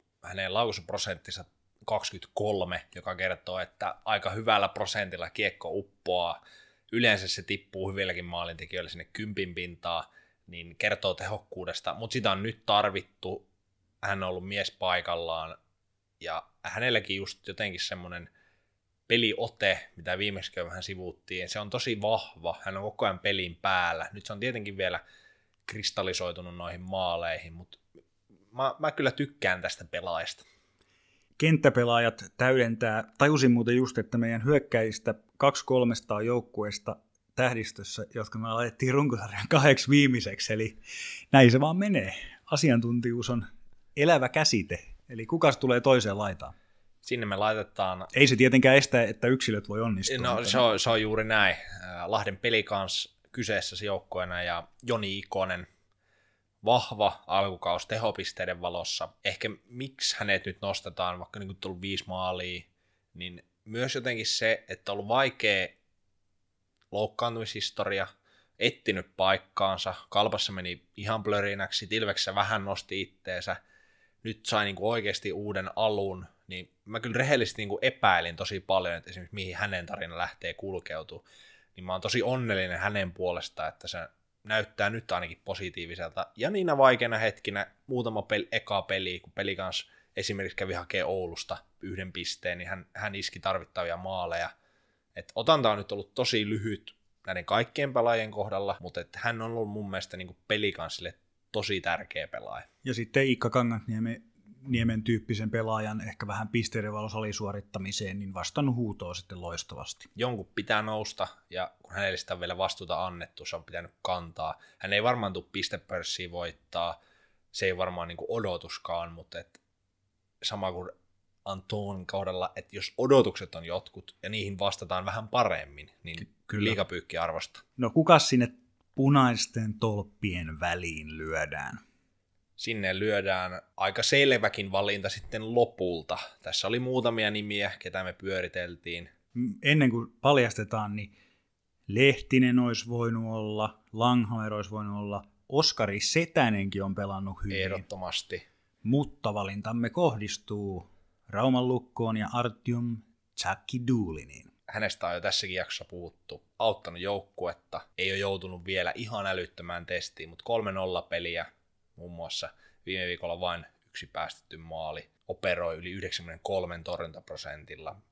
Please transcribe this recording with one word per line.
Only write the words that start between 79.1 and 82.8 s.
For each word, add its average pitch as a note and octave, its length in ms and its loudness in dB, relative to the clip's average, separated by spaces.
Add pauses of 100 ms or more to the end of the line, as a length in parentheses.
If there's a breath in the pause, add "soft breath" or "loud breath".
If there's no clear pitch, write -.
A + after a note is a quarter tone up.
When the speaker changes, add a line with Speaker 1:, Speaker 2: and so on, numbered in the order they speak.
Speaker 1:
esimerkiksi F2+ 240 -14
mihin F#2+ 220 -6
hänen G2 300 -4
tarina E2 320 -8
lähtee E2+ 360 -6
kulkeutumaan. E2 760 -10 (460 soft breath)
Niin F#2 80 -14
mä F#2 80 -4
oon F#2 80 -2
tosi A2 220 0
onnellinen G2+ 560 0
hänen F#2+ 340 0